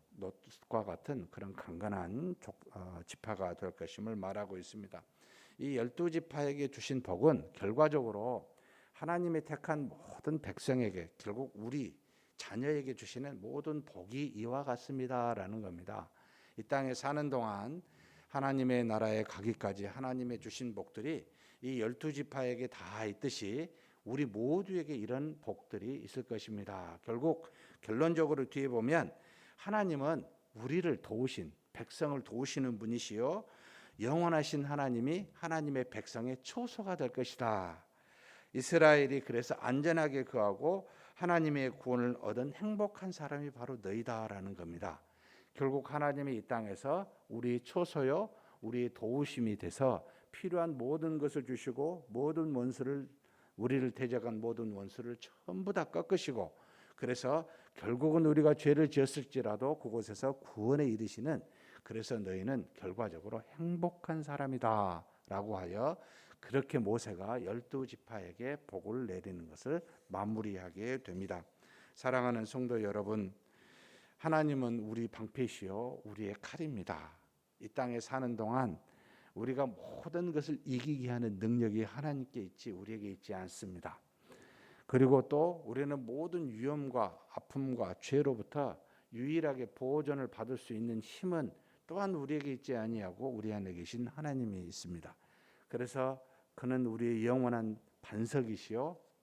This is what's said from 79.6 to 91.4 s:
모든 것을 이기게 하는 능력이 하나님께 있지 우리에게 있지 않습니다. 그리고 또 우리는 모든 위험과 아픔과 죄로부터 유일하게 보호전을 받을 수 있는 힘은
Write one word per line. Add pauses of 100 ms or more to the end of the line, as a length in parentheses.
모든
것을
이기게
하는
능력이
하나님께
있지
우리에게
있지
않습니다. (880)
그리고
또
우리는
모든
위험과 (140)
아픔과
죄로부터 (360)
유일하게
보호전을
받을
수
있는
힘은 (380)